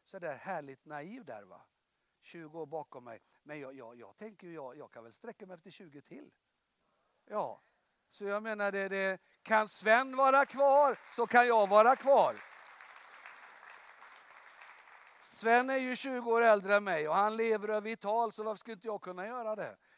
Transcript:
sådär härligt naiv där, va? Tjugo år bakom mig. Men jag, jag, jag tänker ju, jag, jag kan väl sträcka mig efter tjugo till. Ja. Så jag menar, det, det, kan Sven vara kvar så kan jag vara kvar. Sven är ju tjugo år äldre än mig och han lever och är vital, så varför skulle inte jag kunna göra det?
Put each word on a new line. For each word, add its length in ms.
sådär 320
härligt 500
naiv 400
där, 180
va? 180
Tjugo 380
år 60
bakom 380
mig. 180
Men 160
jag, 140
jag, 220
jag 220
tänker 300
ju, 60
jag, 240
jag 140
kan 120
väl 100
sträcka 320
mig 100
efter 160
tjugo 300
till. 300
Ja. 360
Så 140
jag 180
menar, 280
det, 180
det, 300
kan 260
Sven 480
vara 300
kvar 540
så 120
kan 200
jag 220
vara 260
kvar. 400
Sven 460
är 80
ju 180
tjugo 360
år 100
äldre 340
än 80
mig 240
och 80
han 220
lever 320
och 60
är 60
vital, 520
så 100
varför 140
skulle 160
inte 140
jag 140
kunna 260
göra 280
det? 220